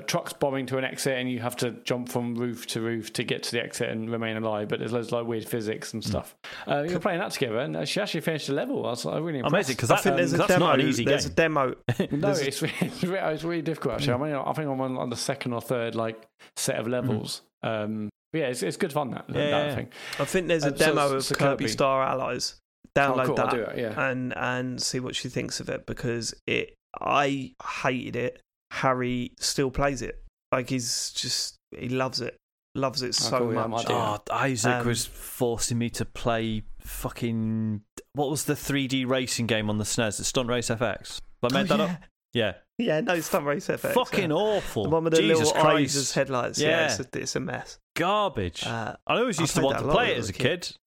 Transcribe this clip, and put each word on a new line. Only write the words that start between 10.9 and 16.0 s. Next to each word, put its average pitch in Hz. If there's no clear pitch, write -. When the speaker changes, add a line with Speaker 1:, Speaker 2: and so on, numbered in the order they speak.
Speaker 3:
There's 139
Speaker 2:
game. 139
Speaker 3:
a -
demo. 151
Speaker 2:
<laughs> 147
Speaker 1:
No, 143
Speaker 3:
There's 170
a 135
Speaker 1:
it's, 139
<laughs> -
it's, 160
re-, 185
it's 156
really 170
difficult, 143
actually. 143
I 123
mean, -
I 139
think 147
I'm 131
on, 131
on 127
the 117
second 135
or 117
third, 117
like, 113